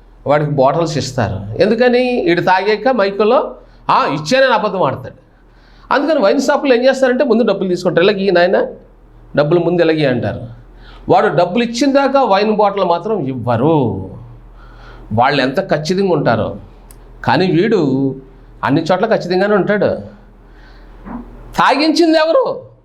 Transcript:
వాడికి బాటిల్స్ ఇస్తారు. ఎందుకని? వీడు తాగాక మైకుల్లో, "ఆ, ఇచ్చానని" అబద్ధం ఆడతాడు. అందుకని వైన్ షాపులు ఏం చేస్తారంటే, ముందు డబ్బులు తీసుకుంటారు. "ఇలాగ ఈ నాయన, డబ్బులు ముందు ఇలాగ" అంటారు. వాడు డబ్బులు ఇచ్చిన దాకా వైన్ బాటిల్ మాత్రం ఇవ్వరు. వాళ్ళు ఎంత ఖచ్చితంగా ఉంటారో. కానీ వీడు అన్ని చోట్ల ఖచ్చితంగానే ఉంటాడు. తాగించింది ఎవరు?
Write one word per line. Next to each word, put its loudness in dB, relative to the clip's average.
వాడికి 0
బాటిల్స్ 0
ఇస్తారు. -4
ఎందుకని? 2
వీడు 0
తాగాక 0
మైకుల్లో, 0
"ఆ, 2
ఇచ్చానని" 0
అబద్ధం -2
ఆడతాడు. -6
అందుకని 0
వైన్ 2
షాపులు 2
ఏం 0
చేస్తారంటే, 2
ముందు 2
డబ్బులు -2
తీసుకుంటారు. 0
"ఇలాగ 2
ఈ -2
నాయన, 2
డబ్బులు 2
ముందు 0
ఇలాగ" 2
అంటారు. -4
వాడు 2
డబ్బులు 0
ఇచ్చిన -2
దాకా 2
వైన్ 0
బాటిల్ 0
మాత్రం -2
ఇవ్వరు. -2
వాళ్ళు 2
ఎంత -2
ఖచ్చితంగా -2
ఉంటారో. -2
కానీ 2
వీడు 0
అన్ని 0
చోట్ల 0
ఖచ్చితంగానే 0
ఉంటాడు. 0
తాగించింది 2
ఎవరు? 0